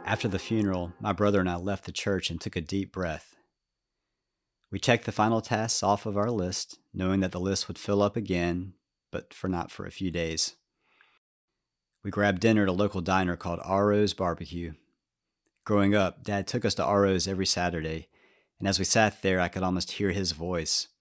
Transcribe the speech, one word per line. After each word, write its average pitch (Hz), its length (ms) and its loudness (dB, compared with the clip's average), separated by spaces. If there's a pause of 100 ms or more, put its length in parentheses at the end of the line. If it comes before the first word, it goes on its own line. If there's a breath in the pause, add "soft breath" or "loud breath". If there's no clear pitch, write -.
After 107 220 -2
the 95 120 0
funeral, 95 600 0
my 104 120 -2
brother 101 260 4
and 92 100 4
I 87 80 0
left 95 280 -4
the 95 80 -10
church 95 360 -2
and 85 120 -6
took - 160 -8
a 92 40 -2
deep 95 320 -4
breath. 82 440 -6 (1300)
We 101 80 -8
checked 117 260 2
the 110 80 -4
final 110 280 2
tasks 110 420 -2
off 101 240 2
of 101 100 -4
our 104 140 0
list, 92 480 -4 (140)
knowing 92 280 0
that 95 100 0
the 90 100 -6
list 95 280 -2
would - 100 -10
fill 101 240 0
up 101 140 0
again, 90 580 -2 (380)
but - 200 -10
for - 160 -6
not 90 220 -4
for - 160 -12
a 85 60 -12
few 95 180 -4
days. 82 460 -4 (1500 soft breath)
We 101 80 -6
grabbed 101 300 2
dinner 107 240 6
at 98 40 4
a 92 40 2
local 95 280 0
diner 90 360 2
called 85 280 -6
Arro's 101 480 4
Barbecue. 85 600 -4 (920)
Growing 101 300 4
up, 95 300 0
Dad 101 240 -4
took 123 160 -4
us 101 100 0
to 90 100 0
Arro's 95 440 4
every 95 180 -2
Saturday, 80 600 -2 (500 soft breath)
and 98 80 -2
as 98 140 2
we 95 40 0
sat 107 380 2
there, 95 180 2
I 87 80 2
could 92 140 -4
almost 92 300 -2
hear 101 180 0
his 90 220 -2
voice 82 560 -4 (120)